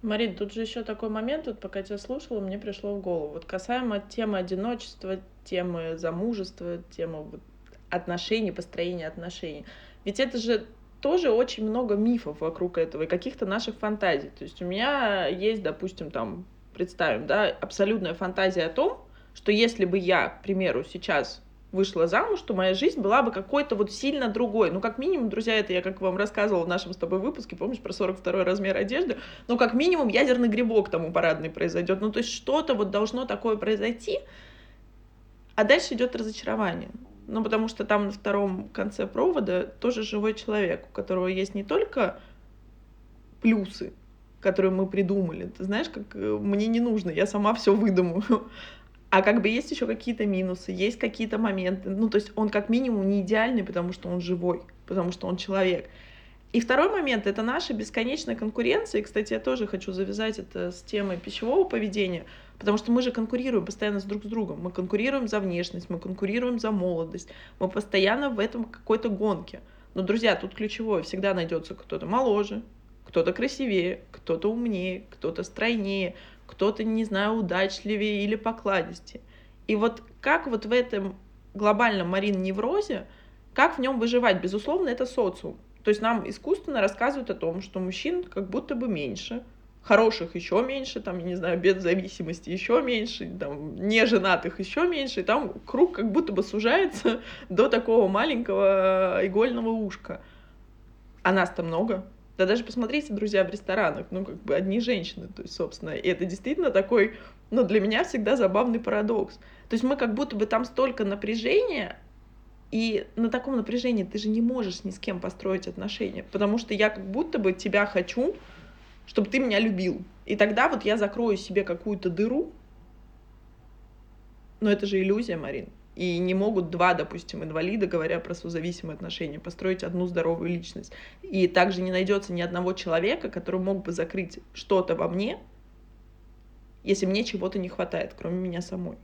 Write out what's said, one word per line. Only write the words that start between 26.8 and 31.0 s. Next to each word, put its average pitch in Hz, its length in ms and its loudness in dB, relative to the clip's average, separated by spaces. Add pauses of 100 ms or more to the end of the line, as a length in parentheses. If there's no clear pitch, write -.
с 185 40 -10
тобой 170 220 -2
выпуске, 220 380 -6
помнишь, 233 220 -4
про - 140 -8
сорок 190 260 -2
второй 185 240 0
размер 190 340 2
одежды? 240 420 0 (300)
Ну, 233 100 2
как 226 160 4
минимум, 302 340 4
ядерный 247 400 4
грибок 220 420 4
там 165 140 0